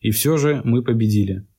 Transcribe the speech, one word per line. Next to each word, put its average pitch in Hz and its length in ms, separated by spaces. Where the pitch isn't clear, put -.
И 113 120
все 151 260
же 143 260
мы 120 180
победили. 107 640